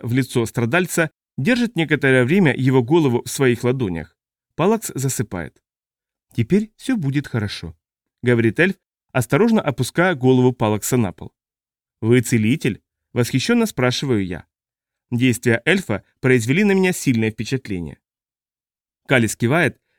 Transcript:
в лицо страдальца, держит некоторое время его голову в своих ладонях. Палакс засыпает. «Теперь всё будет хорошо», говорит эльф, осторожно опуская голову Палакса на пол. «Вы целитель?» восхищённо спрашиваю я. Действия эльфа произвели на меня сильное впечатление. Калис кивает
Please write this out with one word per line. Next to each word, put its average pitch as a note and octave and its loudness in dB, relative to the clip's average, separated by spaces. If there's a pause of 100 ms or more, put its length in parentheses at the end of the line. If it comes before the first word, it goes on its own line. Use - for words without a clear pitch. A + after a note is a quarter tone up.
в A#2 -6
лицо B2 -2
страдальца, D#3+ -2 (260)
держит A#3 -2
некоторое C#3 2
время D#3 2
его C3 2
голову C3 2
в - -12
своих B2 0
ладонях. A#2+ -4 (380)
Палакс G#3 -2
засыпает. G#2+ -6 (680)
«Теперь G3 0
всё C4 -4
будет C#3 -4
хорошо», G2+ -8 (460)
говорит A#2 2
эльф, F#3+ 0 (360)
осторожно G3 2
опуская D#3+ -2
голову B2+ 4
Палакса G#2+ -2
на G2+ 0
пол. - -20 (680)
«Вы A#2+ 4
целитель?» A2+ 0 (300)
восхищённо G#3+ 0
спрашиваю B2+ -2
я. F2 -10 (640)
Действия A#2+ 0
эльфа D#3+ -2 (160)
произвели C3 2
на G3+ 4
меня F#3 2
сильное A2+ 0
впечатление. G#2 -8 (1040)
Калис A#2+ 0
кивает C#3 0 (180)